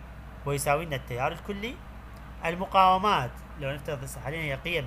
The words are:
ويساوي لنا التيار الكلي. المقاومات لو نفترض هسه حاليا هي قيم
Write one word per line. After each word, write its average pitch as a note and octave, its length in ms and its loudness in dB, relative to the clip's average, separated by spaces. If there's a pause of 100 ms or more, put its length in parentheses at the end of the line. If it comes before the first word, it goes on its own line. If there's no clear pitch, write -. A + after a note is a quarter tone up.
(460)
ويساوي C#3+ 380 2
لنا D3+ 120 -2
التيار B2+ 360 -2
الكلي. G3+ 420 -6 (680)
المقاومات F#3 840 6 (300)
لو C#3 100 -2
نفترض C#3+ 340 -6
هسه C3 160 -10
حاليا D#3+ 220 -4
هي C#3+ 120 -2
قيم D#3 320 -2